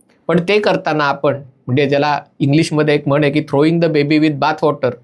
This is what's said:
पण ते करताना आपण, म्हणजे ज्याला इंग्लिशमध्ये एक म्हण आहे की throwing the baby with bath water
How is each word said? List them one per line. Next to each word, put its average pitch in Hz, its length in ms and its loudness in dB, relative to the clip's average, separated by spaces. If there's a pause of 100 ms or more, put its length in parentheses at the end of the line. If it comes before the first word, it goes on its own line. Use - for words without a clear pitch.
(300)
पण 175 180 2
ते 208 120 2
करताना 165 440 -2
आपण, 139 380 -2 (260)
म्हणजे 131 180 0
ज्याला 143 320 0 (220)
इंग्लिशमध्ये 151 560 0
एक 147 120 -2
म्हण 143 160 0
आहे 143 80 2
की 147 100 0
throwing 156 400 0
the 165 120 2
baby 147 260 2
with 151 220 0
bath 156 220 -2
water 139 280 0 (120)